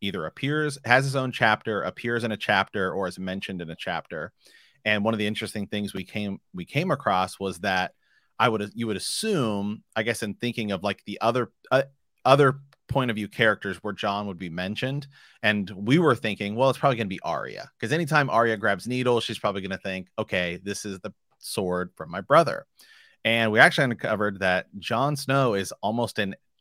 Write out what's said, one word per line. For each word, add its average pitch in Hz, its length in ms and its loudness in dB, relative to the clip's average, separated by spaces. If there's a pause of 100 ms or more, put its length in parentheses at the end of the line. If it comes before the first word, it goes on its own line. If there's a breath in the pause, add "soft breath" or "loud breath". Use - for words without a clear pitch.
either 90 260 -4
appears, 147 580 -4
has 127 200 4
his 135 100 -2
own 131 160 -2
chapter, 107 520 2
appears 117 420 -4
in 110 80 -2
a 101 40 -4
chapter, 98 560 0
or 95 140 -2
is 90 140 -8
mentioned 95 420 -6
in 80 80 -10
a 82 60 -12
chapter. 85 560 -8 (520 soft breath)
And 107 200 2
one 113 100 2
of 107 40 -2
the 104 100 0
interesting 104 400 -6
things 104 260 -6
we 98 80 -6
came, 101 380 -8 (120)
we 90 120 -8
came 156 260 -2
across 92 480 0
was 92 220 -6
that 92 340 -2 (420)
I 113 120 4
would, 104 260 -2
you 113 140 -4
would 104 80 -2
assume, 110 880 -2 (100)
I 113 80 0
guess, 113 220 -2
in 104 100 -4
thinking 113 380 -4
of, 92 100 -4
like, 101 220 -4
the 101 160 -10
other, 113 320 0 (180)
uh, 135 140 4 (400)
other 139 340 6 (300)
point 127 240 0
of 104 40 -4
view 104 120 -6
characters 101 560 2
where 104 80 -4
Jon 101 340 -2
would 92 120 -8
be 92 120 -8
mentioned. 107 560 -4 (360 soft breath)
And 104 280 2
we 107 300 4
were 143 160 6
thinking, 104 400 -4
"Well, 131 120 4
it's 131 120 0
probably 135 160 2
gonna 110 120 -2
be 92 120 -6
Arya, 53 580 -6
'cause 113 140 -4
anytime 151 360 2
Arya 113 280 4
grabs 101 320 0
Needle, 123 320 2
she's - 180 -4
probably 101 240 -2
gonna 95 160 -6
think, 92 300 -6 (100)
'Okay, 90 440 -2
this 98 220 -6
is 98 160 -8
the 101 120 -10 (260)
sword 90 560 -4
from 82 160 -14
my 90 120 -8
brother.'" 143 440 4 (600 soft breath)
And 113 260 4
we 110 60 4
actually 156 260 8
uncovered 104 560 -2
that 92 260 2 (120)
Jon 135 380 0
Snow 135 380 2
is 98 260 -4
almost 113 380 -2
in 98 180 -2 (240)